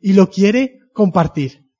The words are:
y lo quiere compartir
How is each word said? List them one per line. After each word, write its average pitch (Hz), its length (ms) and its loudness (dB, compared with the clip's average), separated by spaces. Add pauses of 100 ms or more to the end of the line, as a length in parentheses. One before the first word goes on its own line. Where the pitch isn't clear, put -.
y 196 140 -2
lo 190 160 4
quiere 226 500 -2 (120)
compartir 165 880 -4